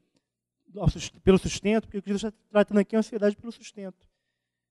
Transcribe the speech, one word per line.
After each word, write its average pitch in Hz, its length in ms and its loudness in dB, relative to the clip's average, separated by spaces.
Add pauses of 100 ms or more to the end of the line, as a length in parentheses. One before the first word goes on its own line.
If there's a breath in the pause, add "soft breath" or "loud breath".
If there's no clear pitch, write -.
(760)
ao 196 140 0
sus-, - 200 -8
pelo - 280 2
sustento, 208 460 -2
porque - 160 -10
o - 20 -14
que - 80 -12
Jesus 202 140 -2
está 214 140 -10 (120)
tratando 208 300 2
aqui 196 160 0
é - 20 4
a - 20 4
ansiedade 208 380 0
pelo 233 140 -14
sustento. 196 540 -16 (640)